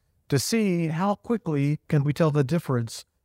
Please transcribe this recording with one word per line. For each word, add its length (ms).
to 100
see 480
how 280
quickly 720
can 160
we 80
tell 200
the 120
difference 640